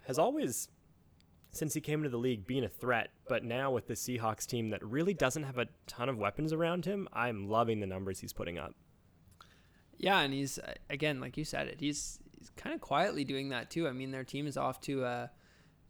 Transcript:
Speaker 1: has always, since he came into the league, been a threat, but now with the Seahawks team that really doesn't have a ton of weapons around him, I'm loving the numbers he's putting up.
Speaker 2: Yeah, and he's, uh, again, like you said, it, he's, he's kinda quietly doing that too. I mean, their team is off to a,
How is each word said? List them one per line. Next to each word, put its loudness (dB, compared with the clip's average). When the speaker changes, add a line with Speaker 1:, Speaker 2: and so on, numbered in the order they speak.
Speaker 1:
has 2
always, 2
since -2
he -2
came 0
into 0
the 0
league, 0
been 0
a 2
threat, 0
but 2
now 0
with 0
the -2
Seahawks 0
team 0
that -2
really 2
doesn't 2
have -4
a 2
ton -2
of 0
weapons 0
around 2
him, -2
I'm 0
loving 4
the 0
numbers -2
he's -8
putting -4
up. -6
Speaker 2:
Yeah, 6
and 2
he's, -2
uh, -8
again, 0
like -8
you -2
said, -2
it, -8
he's, -2
he's -20
kinda -8
quietly 2
doing -2
that -4
too. 0
I -2
mean, -6
their -4
team -4
is -4
off 0
to 0
a, -2